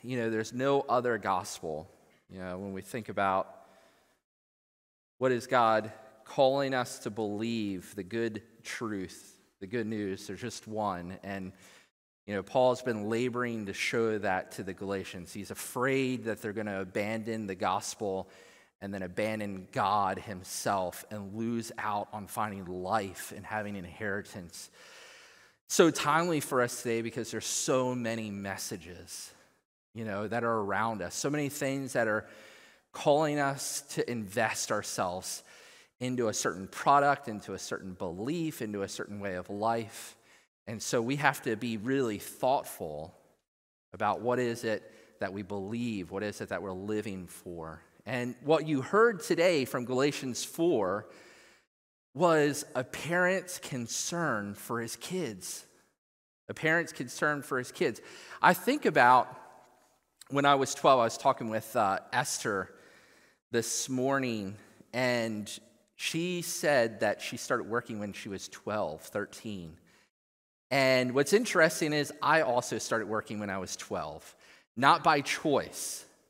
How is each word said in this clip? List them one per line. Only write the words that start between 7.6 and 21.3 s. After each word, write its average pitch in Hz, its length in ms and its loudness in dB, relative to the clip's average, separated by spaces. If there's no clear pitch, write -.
the 101 80 -6
good 110 400 -4
truth, - 760 -8
the 95 80 -10
good 113 180 -2
news, 104 400 -4
there's 95 140 -8
just - 260 -10
one. 98 560 -4
And, 98 300 -8
you 104 80 -6
know, 98 80 -2
Paul's 127 400 2
been 110 260 -2
laboring 117 580 -2
to 98 60 -6
show 113 460 0
that 95 340 0
to 104 120 -10
the 92 100 -6
Galatians. 95 580 -6
He's 101 200 -10
afraid 127 720 0
that 110 180 -4
they're 107 100 -4
gonna 104 280 -4
abandon 107 680 -4
the 95 80 -4
gospel 95 720 -2
and 101 100 -8
then 95 100 -6
abandon 101 680 -4
God 101 480 2
himself 92 920 -4
and 101 240 -10